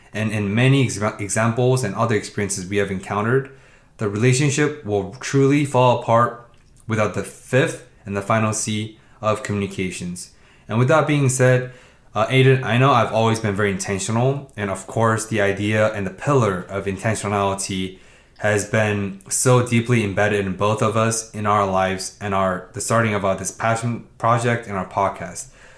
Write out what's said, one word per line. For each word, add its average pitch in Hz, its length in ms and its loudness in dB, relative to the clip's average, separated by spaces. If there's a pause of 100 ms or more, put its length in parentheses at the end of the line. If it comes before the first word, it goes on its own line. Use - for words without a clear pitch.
(140)
and 107 180 -2
in 104 220 -2
many 131 300 4
ex-, 95 140 -2
examples 113 840 0
and 95 120 -4
other 110 200 0
experiences 98 520 -4
we 101 100 -4
have 98 140 0
encountered, 107 680 -2 (400)
the 107 120 -4
relationship 131 760 0
will 101 300 -2
truly 139 500 2
fall 127 360 4
apart 117 520 0 (340)
without 107 260 0
the 98 100 -4
fifth - 640 -2 (180)
and 98 100 -6
the 101 60 -2
final 110 320 2
C 107 460 -4 (220)
of 104 200 0
communications. 95 880 -6 (360)
And 107 100 -2
with 127 120 4
that 151 180 4
being 147 220 2
said, 127 420 2 (420)
uh, 107 140 0
Aiden, 131 360 4
I 110 140 0
know 135 140 4
I've 113 220 2
always 113 260 2
been 104 160 -2
very 101 160 0
intentional. 113 840 -2
And 101 120 -4
of 95 160 -8
course, 110 400 0
the 110 140 -2
idea 104 540 2
and 101 120 -6
the 92 60 -8
pillar 107 560 0
of 95 180 -6
intentionality 98 1120 -2 (400)
has 104 260 0
been 104 640 -2
so 123 360 4
deeply 117 380 0
embedded 101 420 0
in 92 120 -4
both 107 240 0
of 110 160 0
us, 113 340 0
in 107 140 -6
our 104 200 2
lives, 95 540 -2
and 101 160 -4
our, 95 380 -2
the 104 80 -10
starting 113 320 2
of, 98 100 -2
uh, 95 120 2
this 92 160 -8
passion 113 540 -2 (120)
project 117 500 0
and 101 80 -6
our 92 100 -4
podcast. 92 600 -4 (300)